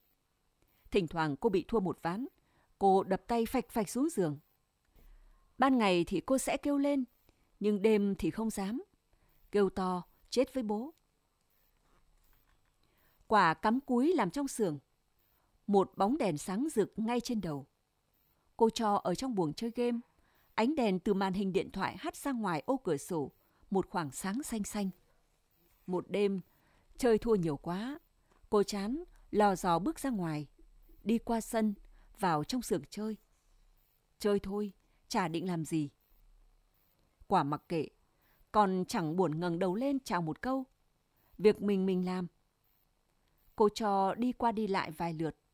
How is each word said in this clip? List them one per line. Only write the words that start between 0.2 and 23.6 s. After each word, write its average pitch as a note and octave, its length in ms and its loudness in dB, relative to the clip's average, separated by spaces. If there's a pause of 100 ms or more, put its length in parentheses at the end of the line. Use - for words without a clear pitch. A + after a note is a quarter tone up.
Thỉnh G3 160 2
thoảng D#3 280 -2
cô A3+ 140 0
bị F#3+ 180 2
thua A3+ 120 0
một F3+ 220 -2
ván, G3+ 260 -4 (520)
cô F#3+ 240 6
đập F#3 240 -2
tay A#3 180 0
phạch B3 240 -2
phạch G#3+ 200 -2
xuống C4+ 200 -2
giường. D#3 300 0 (1200)
Ban C4 200 4
ngày F#3 300 4
thì D#3+ 140 -2
cô C4+ 160 0
sẽ B3+ 200 -2
kêu C#4+ 200 0
lên, C#4 260 2 (560)
nhưng G3+ 220 0
đêm G3+ 340 4
thì D#3+ 160 -2
không A3 180 -4
dám. G#3+ 340 -6 (680)
Kêu G3+ 180 2
to, F#3 340 -4 (260)
chết - 240 0
với C4 100 -2
bố. G#3+ 300 -4 (2250)
Quả F#3 260 6
cắm A3+ 260 0
cúi C4 340 2
làm A3+ 160 2
trong C#4+ 180 -4
xưởng. E3+ 320 -2 (880)
Một G3 300 4
bóng G#3+ 200 2
đèn F#3+ 200 0
sáng G3+ 360 -4
rực G3+ 220 0
ngay A#3 240 -2
trên A#3 220 -4
đầu. D3 260 -6 (920)
Cô - 120 6
Cho G#3+ 260 0
ở F3+ 200 0
trong C4 200 -6
buồng E3 180 0
chơi A3+ 220 -8
game. A#3+ 240 -2 (560)
Ánh A#3+ 200 2
đèn G#3 240 2
từ G3+ 140 0
màn F#3+ 200 0
hình F#3+ 200 -2
điện - 180 0
thoại F#3+ 280 -6
hắt E4 160 -8
ra - 160 -6
ngoài G3+ 340 -2
ô C4+ 120 0
cửa E3 200 -2
sổ, D#3 340 -4 (380)